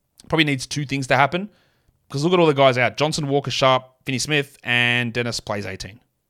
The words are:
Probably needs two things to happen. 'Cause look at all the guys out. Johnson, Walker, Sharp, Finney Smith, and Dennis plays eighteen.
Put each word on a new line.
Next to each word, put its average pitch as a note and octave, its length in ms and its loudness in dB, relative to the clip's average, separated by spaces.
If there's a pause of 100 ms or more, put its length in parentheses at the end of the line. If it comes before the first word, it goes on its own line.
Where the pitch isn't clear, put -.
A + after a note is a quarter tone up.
(280)
Probably D#3+ 160 2
needs C#3 240 -2
two C#3+ 180 -6
things C3+ 220 -4
to C3+ 80 2
happen. C#3+ 340 0 (600)
'Cause C#3 140 -6
look F3 100 0
at F3+ 60 6
all E3+ 60 6
the D#3 80 4
guys C3+ 240 4
out. A#2+ 200 0
Johnson, D3+ 320 -2
Walker, C#3 220 -2
Sharp, C3 360 2 (180)
Finney C3 140 -4
Smith, C#3+ 440 -4
and A#2+ 500 0
Dennis A#2+ 260 -4
plays G#2 260 -8
eighteen. G2 360 -14 (280)